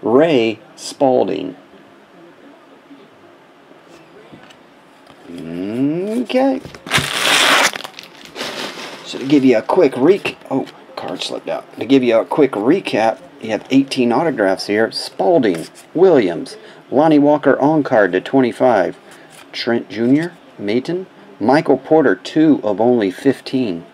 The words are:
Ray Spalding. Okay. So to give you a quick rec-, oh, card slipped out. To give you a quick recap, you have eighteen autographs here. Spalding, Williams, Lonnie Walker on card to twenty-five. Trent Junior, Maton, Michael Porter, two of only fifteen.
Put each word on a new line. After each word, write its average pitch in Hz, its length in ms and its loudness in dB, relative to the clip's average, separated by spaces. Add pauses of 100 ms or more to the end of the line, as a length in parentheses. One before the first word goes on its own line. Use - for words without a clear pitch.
Ray 117 560 2 (180)
Spalding. 107 800 -2 (3750)
Okay. 156 1300 -4 (2500)
So - 120 -12
to 120 80 -8
give 135 200 4
you 127 100 6
a 110 60 0
quick 156 340 0
rec-, 160 400 2 (140)
oh, 135 160 -4 (280)
card - 280 -10
slipped - 260 -10
out. - 320 -10
To - 60 -6
give 131 160 4
you 113 160 2
a 101 80 0
quick 135 260 0
recap, 185 680 0 (220)
you - 100 -10
have 104 200 -6
eighteen 135 420 0
autographs 117 560 -2
here. 107 240 0
Spalding, 123 760 0 (280)
Williams, 139 640 2 (360)
Lonnie 151 260 4
Walker 143 400 2
on 151 240 2
card 104 300 2
to 92 80 0
twenty-five. 113 760 0 (540)
Trent - 380 -4
Junior, 135 460 0 (240)
Maton, 131 480 -4 (340)
Michael 135 360 2
Porter, 139 380 2
two 156 480 2
of 104 180 -4
only 113 300 2
fifteen. 120 840 -4